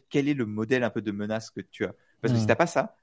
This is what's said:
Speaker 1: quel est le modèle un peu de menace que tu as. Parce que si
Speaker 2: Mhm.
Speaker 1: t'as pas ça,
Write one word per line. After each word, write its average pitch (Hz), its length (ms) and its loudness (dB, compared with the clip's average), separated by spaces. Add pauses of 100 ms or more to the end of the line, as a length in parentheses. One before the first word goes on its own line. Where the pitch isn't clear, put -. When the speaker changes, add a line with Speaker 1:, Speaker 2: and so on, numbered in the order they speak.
Speaker 1:
quel 143 200 2
est 147 40 0
le 131 120 0
modèle 110 380 0
un 113 60 0
peu 113 120 -4
de 104 100 -4
menace 104 400 -6
que - 80 -10
tu - 260 -8
as. 90 80 -8 (280)
Parce 127 120 2
que 117 40 4
si 113 60 2
Speaker 2:
Mhm. 107 40 2
Speaker 1:
t'as 117 80 4
pas 170 120 2
ça, - 360 -2